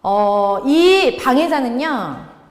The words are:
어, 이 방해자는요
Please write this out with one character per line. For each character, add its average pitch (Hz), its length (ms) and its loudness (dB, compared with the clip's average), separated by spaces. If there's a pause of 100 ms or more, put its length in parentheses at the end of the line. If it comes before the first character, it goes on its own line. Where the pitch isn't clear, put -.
어, 202 600 0
이 339 580 4
방해자는요 262 1040 -2 (240)